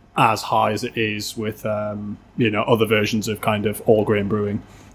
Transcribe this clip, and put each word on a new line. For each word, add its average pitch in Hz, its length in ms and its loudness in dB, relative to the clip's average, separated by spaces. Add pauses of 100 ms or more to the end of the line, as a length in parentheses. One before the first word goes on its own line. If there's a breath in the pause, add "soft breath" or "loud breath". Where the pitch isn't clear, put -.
(160)
as 113 260 4
high 110 300 2
as 104 100 -4
it 120 160 -8
is 107 380 -4
with, 110 280 -6
um, 104 540 -6 (180)
you 117 140 2
know, 104 140 0
other 113 220 4
versions 104 420 0
of 107 120 -6
kind 104 260 0
of 104 200 -2
all 107 180 6
grain 104 220 0
brewing. 104 340 -2 (340 loud breath)